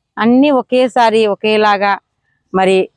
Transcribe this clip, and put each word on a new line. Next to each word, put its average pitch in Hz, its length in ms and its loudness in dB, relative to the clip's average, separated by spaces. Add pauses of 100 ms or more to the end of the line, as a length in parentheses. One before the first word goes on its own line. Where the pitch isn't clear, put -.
(180)
అన్నీ 247 340 2
ఒకేసారి 240 760 0
ఒకేలాగా 202 720 -2 (540)
మరి 190 440 0